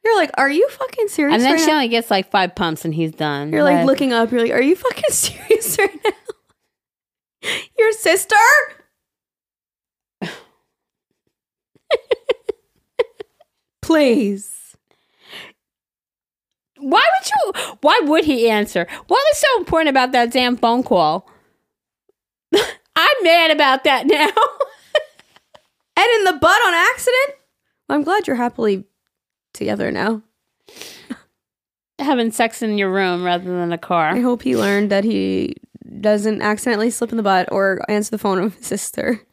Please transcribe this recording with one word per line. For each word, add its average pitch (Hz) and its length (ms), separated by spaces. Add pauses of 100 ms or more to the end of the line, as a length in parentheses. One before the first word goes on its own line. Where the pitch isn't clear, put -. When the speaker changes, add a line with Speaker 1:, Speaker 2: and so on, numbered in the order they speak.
Speaker 1:
You're 453 120
like, 339 220
"Are 277 100
you 359 200
fucking 494 400
serious - 260
Speaker 2:
And 226 80
then 269 120
Speaker 1:
right 320 60
Speaker 2:
she 320 60
Speaker 1:
now?" 311 80
Speaker 2:
only 269 140
gets, 233 240
like, 190 180
five 185 240
pumps 160 300
and 160 100
he's 160 160
done. 147 420
Speaker 1:
You're, 302 120
like, 277 140
Speaker 2:
Like - 80
Speaker 1:
looking 269 260
up. 226 180
You're 240 120
like, 233 100
"Are 240 100
you 320 140
fucking - 280
<laughs> 554 60
serious - 680
right 392 240
now? - 1500 (260)
Your 440 140
sister?" 403 460 (1900)
<laughs> 170 60 (3500)
Please. 233 960 (2000)
Speaker 2:
Why 285 240
would 762 280
you, 740 500
why 302 240
would 311 200
he 233 260
answer? 208 360 (200)
What - 20
was 587 300
so 539 200
important 320 320
about 262 220
that 240 200
damn 247 240
phone 240 260
call? 175 460 (1200)
<laughs> - 20
I'm 415 680
mad 330 280
about 269 340
that 262 220
now. 302 280
<laughs> 440 60 (1600)
Speaker 1:
And 440 200
in 403 60
the 370 140
butt 370 280
on 349 80
accident? 508 600 (520)
I'm 285 140
glad 359 240
you're 262 100
happily 226 480 (720)
together - 360
now. 214 300 (1800)
Speaker 2:
Having 247 340
sex 233 280
in 214 160
your 196 140
room 185 340
rather 180 220
than 175 260
a 170 60
car. 165 320
Speaker 1:
I 214 100
hope 247 220
he 254 160
learned 202 320
that 202 140
he 196 520 (460)
doesn't 208 400
accidentally 214 480
slip 233 220
in 233 40
the 226 60
butt 190 280
or 196 380
answer 208 220
the 220 80
phone 190 200
of 190 180
his - 100
sister. - 560 (100)